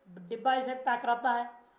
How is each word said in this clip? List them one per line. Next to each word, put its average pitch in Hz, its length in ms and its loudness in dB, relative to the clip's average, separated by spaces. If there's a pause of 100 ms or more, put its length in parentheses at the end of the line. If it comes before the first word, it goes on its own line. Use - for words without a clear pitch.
डिब्बा 196 460 -2
ऐसे 254 200 0
पैक 247 300 0
रहता 240 260 2
है 240 140 0 (340)